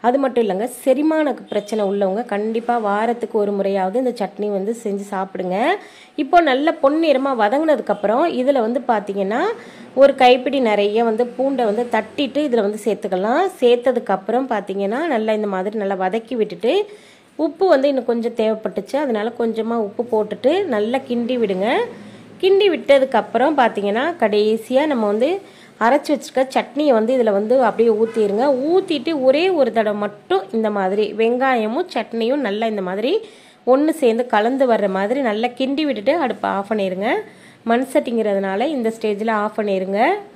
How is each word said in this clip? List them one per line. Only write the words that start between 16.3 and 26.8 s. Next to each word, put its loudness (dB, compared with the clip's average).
விட்டுட்டு -2
உப்பு -2
வந்து 4
இன்னும் -2
கொஞ்சம் -4
தேவைப்பட்டுச்சு, -4
அதனால -2
கொஞ்சமா -2
உப்பு -8
போட்டுட்டு 0
நல்லா 0
கிண்டி -2
விடுங்க. 0
கிண்டி 4
விட்டதுக்கப்புறம் 2
பார்த்தீங்கன்னா 0
கடைசியா 2
நம்ம 0
வந்து 0
அரைச்சு 2
வச்சிருக்க -2
சட்னியை 2